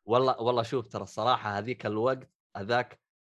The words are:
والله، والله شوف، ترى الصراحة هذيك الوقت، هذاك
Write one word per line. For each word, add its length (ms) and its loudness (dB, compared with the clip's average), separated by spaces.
والله، 360 4
والله 220 2
شوف، 240 -4
ترى 160 -8
الصراحة 540 0
هذيك 280 -6
الوقت، 440 -2
هذاك 440 -2